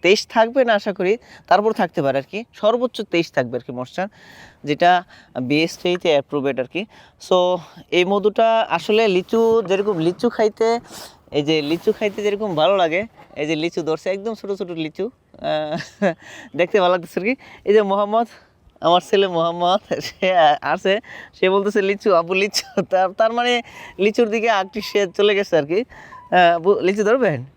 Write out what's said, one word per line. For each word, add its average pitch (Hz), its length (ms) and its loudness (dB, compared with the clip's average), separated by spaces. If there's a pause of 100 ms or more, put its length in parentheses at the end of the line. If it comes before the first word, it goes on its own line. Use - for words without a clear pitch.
তেইশ - 240 4
থাকবে 240 380 2
না 233 100 2
আশা 208 180 -2
করি, 190 240 0 (300)
তারপর 208 260 2
থাকতে 175 300 -2
পারে 135 160 0
আর 135 120 -6
কি, 214 220 -10
সর্বোচ্চ 233 480 -2
তেইশ 170 300 -2
থাকবে 123 280 -4
আর 123 80 -8
কি 135 60 -12
মশার, 131 360 -8 (560)
যেটা 175 400 2 (380)
বিএসটিআই-তে 165 680 -2
অ্যাপ্রুভড 139 520 -2
আর 123 120 -6
কি। 185 120 -8 (440)
So 180 300 2 (320)
এই 175 140 2
মধুটা 208 640 0
আসলে 214 400 0
লিচু 226 540 2
যেরকম 196 360 -2
লিচু 180 300 -2
খাইতে, 226 500 0 (520)
এই 147 120 -2
যে 151 200 0
লিচু 170 300 -2
খাইতে 208 300 -4
যেরকম 202 320 -2
ভালো 170 220 2
লাগে, 180 300 0 (300)
এই 147 100 -4
যে 156 100 -2
লিচু 165 260 -4
ধরছে, 160 280 -4
একদম 202 240 -6
ছোট 202 160 -12
ছোট 190 200 -8
লিচু, 160 360 -8
আহ, 156 720 -8 (220)
<laughs> - 580 -6
দেখতে 185 220 2
ভালো 180 140 4
লাগতেছে 175 260 -6
আর 180 40 -8
কি। 247 100 0 (300)
এই 202 100 2
যে 214 80 8
মোহাম্মদ, 208 440 0 (540)
আমার 170 200 4 (100)
ছেলে 196 160 2
মোহাম্মদ, 175 720 -2
সে 185 360 -2 (240)
আছে, 190 400 0 (400)
সে 185 100 4
বলতেছে, 202 320 0
"লিচু 196 320 2
আবু, 170 200 2
লিচু।" 196 480 -2
তার, 185 300 0
তার 226 200 0
মানে 240 300 0 (360)
লিচুর 214 300 2
দিকে 226 220 -2
আকটি 196 300 -2
সে 202 260 -2 (100)
চলে 208 180 2
গেছে 196 240 0
আর 143 80 0
কি। 175 140 -2
আহ, - 760 0
আবু, 170 240 2
লিচু 202 240 0
ধরবেন 202 400 0 (120)